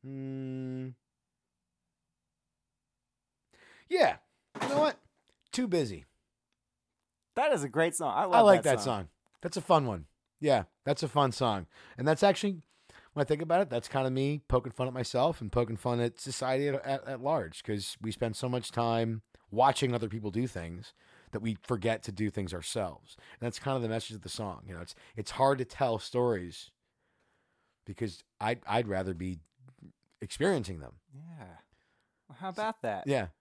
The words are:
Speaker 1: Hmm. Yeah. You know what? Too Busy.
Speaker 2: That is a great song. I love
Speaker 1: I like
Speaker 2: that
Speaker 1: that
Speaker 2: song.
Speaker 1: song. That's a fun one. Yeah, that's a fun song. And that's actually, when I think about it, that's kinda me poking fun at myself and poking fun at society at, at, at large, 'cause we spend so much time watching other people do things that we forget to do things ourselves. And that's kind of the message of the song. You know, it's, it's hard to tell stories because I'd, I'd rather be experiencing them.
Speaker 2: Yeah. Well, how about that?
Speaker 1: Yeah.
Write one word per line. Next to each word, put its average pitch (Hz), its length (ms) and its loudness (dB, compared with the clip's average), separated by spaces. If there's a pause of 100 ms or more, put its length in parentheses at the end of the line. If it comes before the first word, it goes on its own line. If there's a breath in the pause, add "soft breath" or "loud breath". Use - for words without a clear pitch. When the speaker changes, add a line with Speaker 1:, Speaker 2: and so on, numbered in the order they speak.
Speaker 1:
Hmm. 131 840 -8 (3000 soft breath)
Yeah. 339 280 6 (440)
You 254 80 0
know 285 100 2
what? 302 180 4 (540)
Too 254 160 0
Busy. 131 380 0 (1300)
Speaker 2:
That 294 160 4
is 170 120 2
a 139 60 -4
great 156 260 2
song. 143 200 -2
I 147 100 2
love 180 100 0
Speaker 1:
I 202 60 10
like 202 220 10
Speaker 2:
that 135 140 4
Speaker 1:
that 104 60 -2
Speaker 2:
song. 110 200 0
Speaker 1:
song. 82 40 -10 (340)
That's - 160 -6
a 175 40 -6
fun 156 240 6
one. 92 200 -4 (340)
Yeah, 135 240 4 (220)
that's 143 180 0
a 156 40 -2
fun 135 240 4
song. 107 360 0 (300 loud breath)
And 123 100 0
that's 156 160 4
actually, 196 380 2 (520 soft breath)
when 147 80 0
I 139 40 4
think 151 160 0
about 165 200 2
it, 175 80 0
that's 120 180 -4
kinda 135 220 0
me 135 380 0
poking 127 240 0
fun 127 160 -4
at 127 60 -6
myself 127 480 0
and 107 100 -8
poking 117 260 0
fun 120 220 -2
at 120 200 -2
society 131 480 -2
at, 139 180 -2
at, 135 220 -4
at 131 140 -8
large, 127 420 -2
'cause 101 380 -4
we 110 100 -4
spend 113 240 -2
so - 140 -4
much 123 220 -2
time 117 500 0 (300 soft breath)
watching 127 420 4
other 117 160 -2
people 104 220 -6
do 117 160 0
things 87 460 -10 (380 soft breath)
that 107 100 -6
we 113 200 -2
forget 110 420 -2
to - 80 -10
do 101 180 -2
things 95 240 -6
ourselves. 90 600 -6 (240 loud breath)
And 120 60 -6
that's 120 140 -6
kind 139 160 -2
of 123 80 0
the 113 60 -2
message 113 260 -4
of 98 60 -14
the 87 80 -12
song. 98 380 -8
You 92 80 -12
know, 85 60 -10
it's, - 140 -14 (200 loud breath)
it's 107 160 -8
hard 135 280 4
to 127 60 -2
tell 120 340 0
stories 107 720 -2 (1120)
because 104 380 -8 (160)
I'd, 117 260 -2
I'd 113 220 0
rather 95 260 -2
be 90 260 -6 (840)
experiencing 117 580 -2
them. 65 160 -16 (180)
Speaker 2:
Yeah. 151 320 -18 (840)
Well, 139 100 -20
how 185 100 -8
about 214 340 -6
that? 104 240 -4
Speaker 1:
Yeah. 127 200 0 (140)